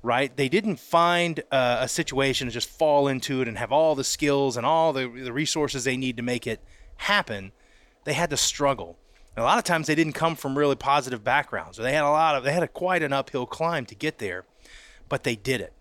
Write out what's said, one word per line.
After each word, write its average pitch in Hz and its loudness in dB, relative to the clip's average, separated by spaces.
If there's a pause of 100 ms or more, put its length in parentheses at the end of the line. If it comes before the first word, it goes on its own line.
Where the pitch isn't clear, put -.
right? 123 0
They 135 0
didn't 196 0
find 170 2 (120)
a, 123 2
a 123 -2
situation 135 0
to 110 -6
just 113 -6
fall 147 4
into 131 -2
it 120 -2
and 110 -8
have 117 -4
all 156 4
the 135 -2
skills 139 0
and 117 -2
all 160 2
the, 131 -2
the 123 -10
resources 143 -2
they 127 0
need 127 -2
to 120 -6
make 123 -4
it 110 -4 (360)
happen. 107 -2 (520)
They 147 -2
had 165 0
to 143 -2
struggle. 123 -2 (360)
And 113 -4
a 120 2
lot 196 4
of - -2
times 160 0
they 151 2
didn't 156 2
come 165 0
from 135 -4
really 143 4
positive 127 0
backgrounds, 113 -2
or 110 -6
they 131 0
had 151 2
a 143 2
lot 156 4
of, 127 -2
they 143 0
had 170 2
a, - -4
quite 180 -2
an 139 -2
uphill 131 -2
climb 160 -4
to - -20
get 156 -6
there, 92 -6 (640)
but 135 -4
they 120 0
did 120 -2
it 82 -10